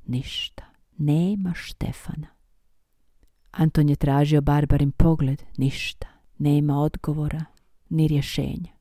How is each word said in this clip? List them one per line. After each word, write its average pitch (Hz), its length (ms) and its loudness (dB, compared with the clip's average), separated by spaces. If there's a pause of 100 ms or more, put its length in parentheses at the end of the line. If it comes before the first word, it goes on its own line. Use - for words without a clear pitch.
Ništa, - 560 -8 (340)
nema 175 580 0
Štefana. - 720 -10 (1200)
Anton 156 380 2
je 143 60 2
tražio 147 460 2
Barbarin 143 500 2
pogled, 151 520 2 (140)
ništa, - 500 -4 (300)
nema 147 420 2
odgovora, 151 680 -2 (440)
ni 156 180 2
rješenja. 143 720 -2